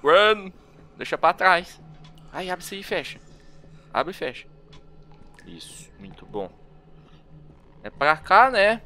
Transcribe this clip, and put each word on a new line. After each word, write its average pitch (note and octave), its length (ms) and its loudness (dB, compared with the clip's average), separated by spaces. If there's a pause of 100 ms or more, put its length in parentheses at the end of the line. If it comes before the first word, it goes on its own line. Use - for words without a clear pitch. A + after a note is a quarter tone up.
Run! G3 500 2 (440)
Deixa - 220 -8
pra E3 160 2
trás. F#3 480 0 (500)
Ai, F3+ 180 -10
abre F3+ 140 -8
isso - 100 -14
aí G3 60 -10
e G3 40 -16
fecha. - 360 -8 (760)
Abre C3 180 -4
e - 40 -16
fecha. - 320 -12 (1000)
Isso, - 540 -20
muito G2 260 -20
bom. G2 240 -10 (1300)
É G#2+ 60 -16
pra D3+ 280 0
cá, A3+ 320 4
né? A3 360 0